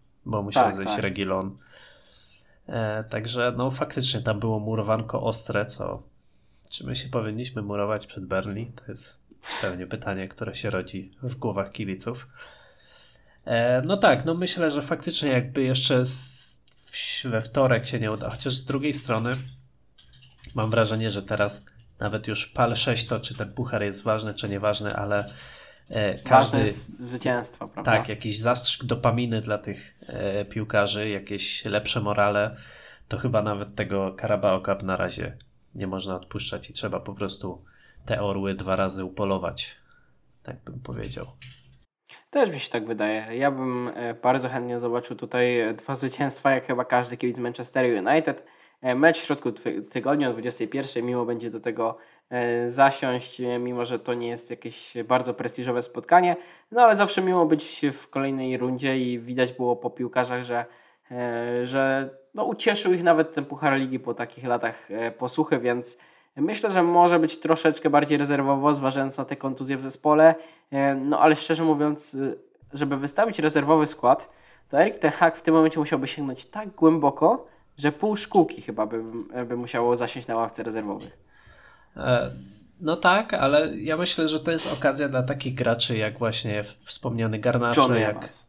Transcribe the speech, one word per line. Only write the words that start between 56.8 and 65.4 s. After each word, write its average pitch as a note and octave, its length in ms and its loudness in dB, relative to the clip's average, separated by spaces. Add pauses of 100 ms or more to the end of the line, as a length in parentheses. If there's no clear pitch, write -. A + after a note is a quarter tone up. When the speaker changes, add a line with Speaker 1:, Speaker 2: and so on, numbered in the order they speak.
Speaker 2:
ale A3+ 140 10
zawsze G3+ 260 2
miło F3+ 240 4
być D#3 360 0 (120)
w - 160 -18
kolejnej C3+ 480 -2
rundzie B2+ 420 0
i B2 200 -2
widać B2 340 0
było A#2+ 220 2
po B2 140 -4
piłkarzach, B2 540 -2
że, A#2+ 220 -2 (460)
e, B2 540 -2
że, C3+ 440 0 (240)
no, G#3+ 100 -2
ucieszył G#3 500 2
ich E3+ 100 0
nawet E3 300 6
ten C#3 120 -4
Puchar C#3+ 340 0
Ligi C3 200 -2
po A#2+ 140 -6
takich B2 300 -10
latach, A#2 480 -2
e, A2+ 200 -4
posłuchy, C3 480 0